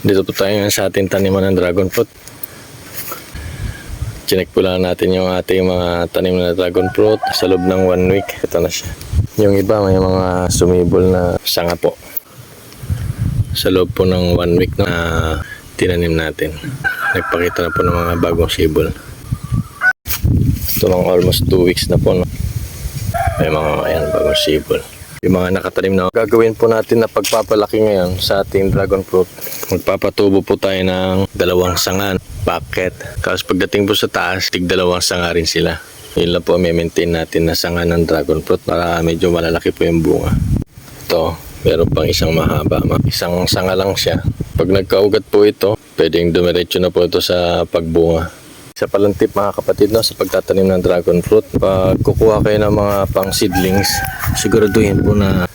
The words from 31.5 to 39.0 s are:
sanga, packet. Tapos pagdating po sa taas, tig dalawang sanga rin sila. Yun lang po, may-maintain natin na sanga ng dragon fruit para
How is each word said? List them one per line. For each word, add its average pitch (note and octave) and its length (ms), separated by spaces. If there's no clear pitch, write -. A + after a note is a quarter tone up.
sanga, F#2+ 400
packet. - 800
Tapos F#2 240
pagdating G2 400
po G#2 80
sa G#2 160
taas, F#2 400
tig F2+ 160
dalawang F2+ 320
sanga F2 320
rin E2 160
sila. E2 320
Yun E2+ 160
lang F2 80
po, F2 160
may-maintain E2+ 560
natin E2 320
na E2 80
sanga F2 320
ng E2+ 240
dragon D#2 320
fruit - 240
para E2+ 400